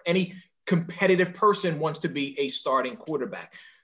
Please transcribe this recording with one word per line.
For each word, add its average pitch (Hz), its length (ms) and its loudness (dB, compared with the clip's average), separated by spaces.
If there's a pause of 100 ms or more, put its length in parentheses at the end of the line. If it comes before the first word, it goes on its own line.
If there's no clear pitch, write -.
Any 175 280 0 (320)
competitive 180 680 2
person 185 440 2
wants 151 220 -4
to 175 80 -2
be 139 320 -4
a 143 80 0
starting 127 480 -2
quarterback. 113 600 -8 (280)